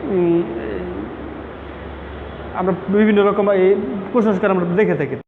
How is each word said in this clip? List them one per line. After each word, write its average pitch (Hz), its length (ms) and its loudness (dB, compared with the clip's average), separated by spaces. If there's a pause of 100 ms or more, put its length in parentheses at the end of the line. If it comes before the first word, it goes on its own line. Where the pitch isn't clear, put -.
(120)
উম, 175 280 4 (2250)
আমরা 185 140 0 (160)
বিভিন্ন 208 400 6
রকম 202 240 2
এই 185 160 4 (440)
কুসংস্কার 208 420 2
আমরা 180 120 0 (140)
দেখে 180 200 4
থাকি। 131 140 -2 (140)